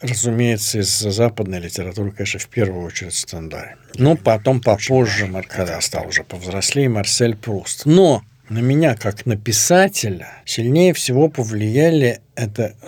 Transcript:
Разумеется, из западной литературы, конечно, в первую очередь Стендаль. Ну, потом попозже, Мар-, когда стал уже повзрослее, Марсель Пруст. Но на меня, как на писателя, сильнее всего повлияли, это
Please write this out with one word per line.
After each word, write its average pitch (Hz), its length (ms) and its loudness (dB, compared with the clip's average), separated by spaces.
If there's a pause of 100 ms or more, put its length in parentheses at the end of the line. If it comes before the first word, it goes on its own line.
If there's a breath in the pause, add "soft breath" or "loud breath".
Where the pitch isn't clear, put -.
Разумеется, 117 800 0
из 95 80 0
западной 104 720 -2
литературы, 92 500 -6
конечно, 98 300 -6
в - 80 -12
первую 95 360 -2
очередь 85 300 -10
Стендаль. - 600 -10 (220)
Ну, 147 200 4
потом 120 440 2
попозже, 107 640 2
Мар-, 92 200 -8
когда 85 340 -6
стал 80 260 -4
уже 95 180 -4
повзрослее, 95 640 -2
Марсель 110 480 0
Пруст. - 480 -8
Но 156 380 6 (260)
на 110 120 -4
меня, 135 360 2
как - 300 -6
на 113 100 0
писателя, 117 920 0 (180)
сильнее 156 480 2
всего 139 340 2
повлияли, 120 920 2 (140)
это 110 400 -4 (140)